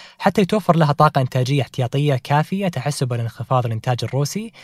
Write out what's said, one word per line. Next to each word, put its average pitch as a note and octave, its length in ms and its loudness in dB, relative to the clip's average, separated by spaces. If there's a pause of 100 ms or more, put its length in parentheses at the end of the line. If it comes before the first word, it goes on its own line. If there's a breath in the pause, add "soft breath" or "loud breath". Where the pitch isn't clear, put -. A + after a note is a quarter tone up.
(200 loud breath)
حتى G3+ 220 2
يتوفر F#3 340 2
لها D#3 160 4
طاقة D3 300 4
إنتاجية C3 400 0
احتياطية C#3 540 -2
كافية D#3+ 520 -2
تحسبا C3+ 480 -4
لانخفاض A#2 500 -2
الإنتاج A#2 380 -2
الروسي D3 480 -4 (120)